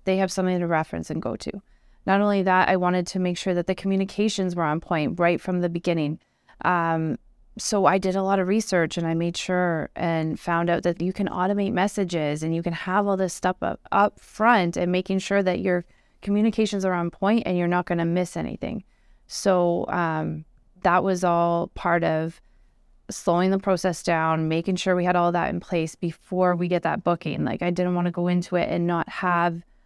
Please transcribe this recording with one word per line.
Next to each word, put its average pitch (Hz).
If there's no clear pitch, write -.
they 190
have 190
something 185
to 175
reference 165
and 160
go -
to. -
Not 196
only 202
that, 185
I 190
wanted 180
to 190
make 180
sure 180
that 175
the 185
communications 190
were 170
on 156
point 160
right 175
from 180
the 175
beginning. 165
Um, 165
so 196
I 180
did 185
a 196
lot 196
of 180
research, 185
and 170
I 165
made 170
sure 180
and 160
found 170
out 165
that 170
you 185
can 196
automate 196
messages 170
and 165
you 165
can 170
have 190
all 196
this 185
stuff -
up, -
up 202
front, 208
and 180
making 185
sure 196
that 180
your 180
communications 208
are 185
on 170
point 220
and 180
you're 175
not 175
gonna 170
miss 175
anything. -
So, 175
um, 156
that 180
was 185
all 170
part 170
of 160
slowing 180
the 196
process 185
down, 160
making 165
sure 185
we 180
had 180
all 175
that 170
in 175
place 160
before 180
we 175
get 175
that 156
booking. 165
Like, -
I 175
didn't 180
wanna 175
go 175
into 180
it 175
and 170
not 170
have 175